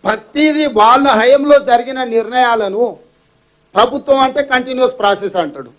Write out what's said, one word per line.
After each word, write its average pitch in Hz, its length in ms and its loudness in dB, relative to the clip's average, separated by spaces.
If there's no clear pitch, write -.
ప్రతిదీ 294 600 -2
వాళ్ళ 247 420 4
హయంలో 277 380 4
జరిగిన 254 340 0
నిర్ణయాలను 226 920 -2
ప్రభుత్వం 254 520 0
అంటే 269 160 -4
continuous 254 560 -4
process 196 380 -2
అంటాడు. 143 420 -8